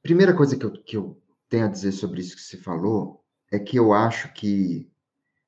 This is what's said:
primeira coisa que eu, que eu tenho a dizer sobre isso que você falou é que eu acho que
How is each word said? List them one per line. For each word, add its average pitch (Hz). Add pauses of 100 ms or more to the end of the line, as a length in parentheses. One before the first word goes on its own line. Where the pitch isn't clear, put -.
primeira 180
coisa 147
que -
eu, 104
que -
eu - (280)
tenho 117
a 104
dizer 98
sobre 90
isso 90
que -
você -
falou 92 (260)
é 104
que 113
eu 113
acho 113
que 95 (580)